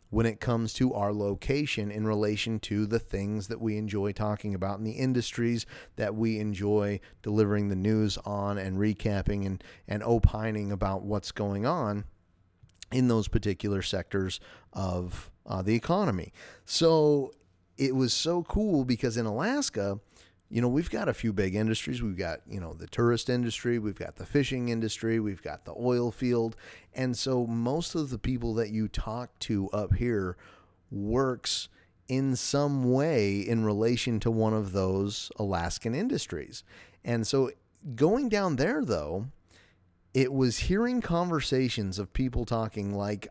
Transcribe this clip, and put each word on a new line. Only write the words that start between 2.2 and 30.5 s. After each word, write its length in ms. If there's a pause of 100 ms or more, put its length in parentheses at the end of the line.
to 280
the 120
things 500
that 120
we 160
enjoy 360
talking 420
about 240
and 80
the 60
industries 720 (300)
that 180
we 240
enjoy 600 (240)
delivering 460
the 80
news 480
on 320
and 220
recapping 640
and, 180 (240)
and 160
opining 680
about 300
what's 280
going 360
on 380 (880)
in 180
those 200
particular 540
sectors 580 (320)
of, 580 (160)
uh, 140
the 140
economy. 580 (320)
So 680 (440)
it 180
was 200
so 300
cool 420
because 320
in 80
Alaska, 760 (500)
you 120
know, 60
we've 220
got 180
a 60
few 200
big 200
industries. 480
We've 140
got, 320
you 100
know, 140
the 140
tourist 420
industry, 500
we've 200
got 180
the 80
fishing 460
industry, 500
we've 220
got 240
the 120
oil 320
field. 460 (380)
And 220
so 300
most 480
of 140
the 100
people 360
that 160
you 180
talk 520
to 300
up 240
here 440 (520)